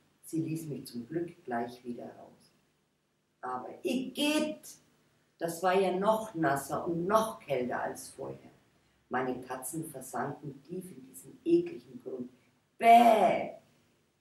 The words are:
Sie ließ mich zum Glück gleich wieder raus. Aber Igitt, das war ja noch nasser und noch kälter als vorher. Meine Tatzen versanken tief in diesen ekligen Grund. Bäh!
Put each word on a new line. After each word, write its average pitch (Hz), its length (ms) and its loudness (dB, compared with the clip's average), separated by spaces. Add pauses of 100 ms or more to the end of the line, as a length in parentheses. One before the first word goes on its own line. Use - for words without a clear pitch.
(220)
Sie 160 200 -4
ließ 156 240 -6
mich 123 200 -8
zum 117 200 -10
Glück 170 380 -8
gleich 123 400 -6
wieder 117 220 -10
raus. - 460 -20 (880)
Aber 127 280 -8 (160)
Igitt, 302 920 -2 (600)
das 170 240 -6
war 185 160 4
ja 190 140 4
noch 214 420 0
nasser 151 520 -2
und 170 200 -2
noch 214 340 2
kälter 123 420 -2
als - 260 -8
vorher. 135 420 -12 (580)
Meine 127 340 -2
Tatzen - 420 -8
versanken - 800 -10
tief - 280 -10
in - 160 -18
diesen - 380 -20
ekligen 339 580 0
Grund. - 280 -10 (480)
Bäh! 226 760 8 (680)